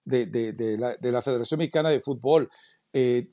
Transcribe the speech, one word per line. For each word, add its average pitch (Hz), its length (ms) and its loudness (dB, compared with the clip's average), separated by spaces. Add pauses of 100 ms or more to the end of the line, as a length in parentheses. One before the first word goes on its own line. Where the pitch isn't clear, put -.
de, 123 240 0
de, 113 260 -2
de 110 240 -2
la, 120 180 -2
de 123 160 -4
la 120 100 0
Federación 127 380 -2
Mexicana 160 300 0
de 143 120 2
Fútbol. 135 480 2 (420)
Eh, 123 420 2